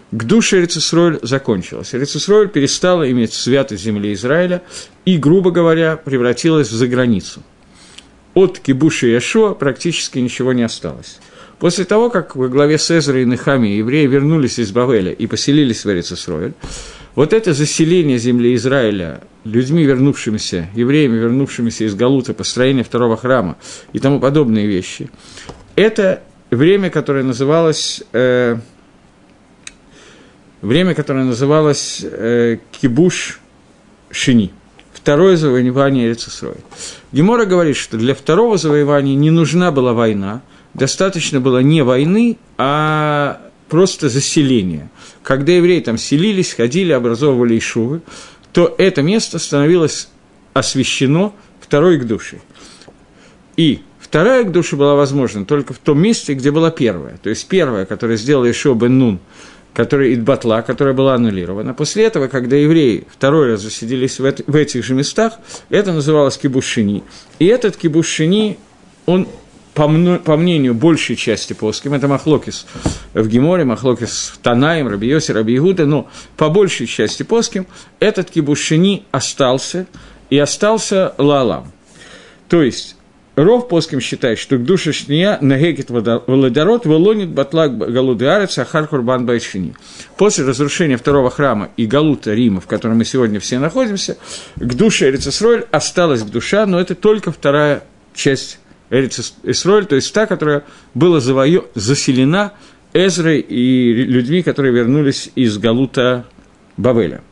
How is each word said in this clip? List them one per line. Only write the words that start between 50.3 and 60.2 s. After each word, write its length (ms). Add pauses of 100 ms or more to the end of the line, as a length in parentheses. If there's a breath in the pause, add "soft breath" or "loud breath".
освящено 800 (260 loud breath)
второй 380
кдушей. 400 (1200 loud breath)
И 240 (180)
вторая 460
кдуша 320
была 180
возможна 500
только 300
в 40
том 220
месте, 340
где 180
была 180
первая. 520
То 60
есть 200
первая, 380
которую 320
сделал 260
Иешуа 300
бен 240
Нун, 200 (560 loud breath)
которая 400
Идбатла, 480